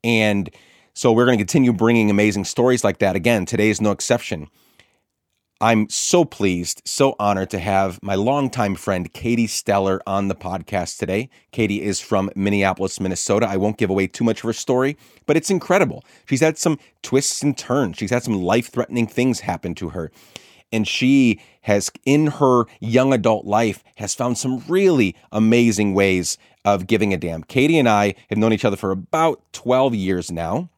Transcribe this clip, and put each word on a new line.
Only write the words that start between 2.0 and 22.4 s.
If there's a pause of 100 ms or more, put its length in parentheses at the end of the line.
amazing
stories
like
that.
Again,
today
is
no
exception. (1120)
I'm
so
pleased,
so
honored
to
have
my
longtime
friend,
Katie
Steller,
on
the
podcast
today. (200)
Katie
is
from
Minneapolis,
Minnesota.
I
won't
give
away
too
much
of
her
story, (300)
but
it's
incredible. (220)
She's
had
some (240)
twists
and
turns.
She's
had
some
life-threatening
things
happen
to
her. (580)
And
she (220)
has, (140)
in
her (120)